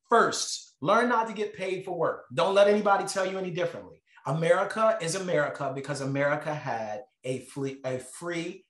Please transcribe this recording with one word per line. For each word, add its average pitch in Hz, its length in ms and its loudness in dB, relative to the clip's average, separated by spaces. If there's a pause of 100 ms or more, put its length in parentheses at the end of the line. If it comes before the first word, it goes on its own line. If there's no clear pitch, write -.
First, - 680 2
learn 226 300 4
not 226 160 2
to 220 80 -6
get 208 220 -4
paid 185 300 -6
for 175 120 -8
work. 143 340 -2
Don't 165 220 2
let 202 140 8
anybody 202 380 4
tell 190 200 -2
you 190 140 -4
any 185 100 -6
differently. 160 540 -6 (240)
America 180 760 2
is 160 140 -2
America 147 580 0
because 139 280 -6
America 143 520 0
had 110 480 -6 (220)
a 127 220 -4
free, 135 380 -8
a 131 140 -4
free 170 720 -10